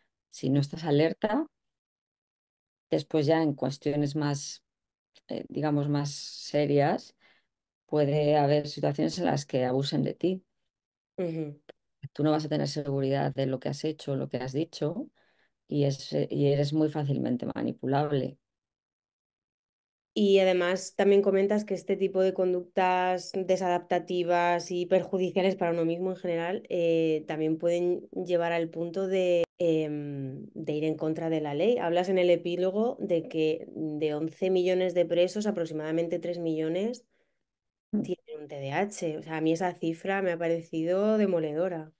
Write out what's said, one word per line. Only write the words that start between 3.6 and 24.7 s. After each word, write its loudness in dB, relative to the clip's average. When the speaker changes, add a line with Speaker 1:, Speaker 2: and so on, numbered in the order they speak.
Speaker 1:
más, -4
eh, -8
digamos, 0
más 0
serias, 0
puede 2
haber 4
situaciones -2
en -2
las 0
que 0
abusen 0
de -2
ti. -4
Speaker 2:
Ujú. -6
Speaker 1:
Tú -4
no 4
vas 0
a -8
tener -2
seguridad -2
de -2
lo -2
que -6
has -8
hecho, -4
lo -4
que -6
has -6
dicho, -4
y 0
es, -4
eh, 0
y 2
eres 2
muy 2
fácilmente -2
manipulable. -2
Speaker 2:
Y 6
además 2
también 6
comentas 2
que -4
este -2
tipo 0
de 4
conductas 0
desadaptativas 0
y -2